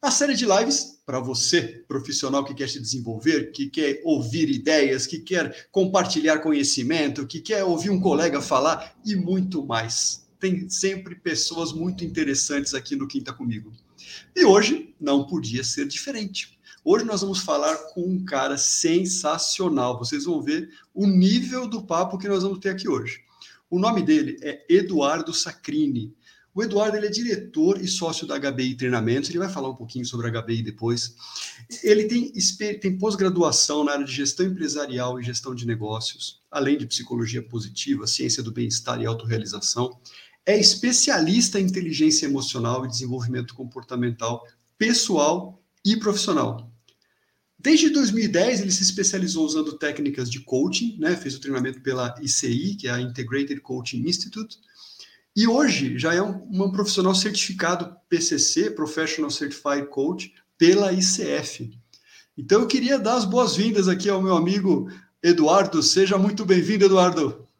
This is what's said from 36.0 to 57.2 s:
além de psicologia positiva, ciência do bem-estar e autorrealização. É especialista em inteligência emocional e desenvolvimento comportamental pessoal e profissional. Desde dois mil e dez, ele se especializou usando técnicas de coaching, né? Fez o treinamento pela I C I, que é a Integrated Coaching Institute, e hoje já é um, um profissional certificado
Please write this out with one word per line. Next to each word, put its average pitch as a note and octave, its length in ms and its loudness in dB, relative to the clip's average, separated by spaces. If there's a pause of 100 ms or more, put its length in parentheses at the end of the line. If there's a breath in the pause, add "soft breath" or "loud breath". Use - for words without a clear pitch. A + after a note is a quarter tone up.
além C#3+ 300 0
de A#2+ 80 -8
psicologia A#2 560 -4
positiva, G#2+ 640 -6
ciência - 340 -2
do A2+ 100 -8
bem-estar A#2 480 -4
e A2+ 60 -4
autorrealização. A2+ 920 -4 (440 loud breath)
É G#3 140 4
especialista G#3 1040 2
em F#3+ 60 2
inteligência D#3 600 2
emocional C3 600 -2
e B2+ 40 -6
desenvolvimento B2 640 -4
comportamental A#2+ 880 -4 (360 loud breath)
pessoal F#3 840 2 (240)
e G#3 100 4
profissional. D3+ 800 -2 (880)
Desde D#4 280 6
dois C#4 200 2
mil A3 140 0
e G#3 60 2
dez, G3+ 320 2
ele F#3+ 100 -2
se F3 100 0
especializou F#3 640 0
usando D3+ 320 -2
técnicas C#3+ 540 -4
de B2 80 -6
coaching, F#3+ 580 -2
né? D#3+ 200 2
Fez C3+ 180 -8
o - 60 -16
treinamento C3 400 -4
pela B2+ 400 -2
I - 40 -8
C - 240 -2
I, D#3+ 260 0
que G3 120 -8
é B2 40 -2
a B2 100 -2
Integrated C3 580 -4
Coaching B2+ 480 -6
Institute, G#3+ 500 -6 (800 loud breath)
e G#3+ 100 4
hoje F#3+ 540 2
já D#3+ 140 0
é F3+ 80 2
um, G3+ 280 -4
um F#3+ 220 0
profissional F#3+ 420 0
certificado F3+ 800 -2 (140)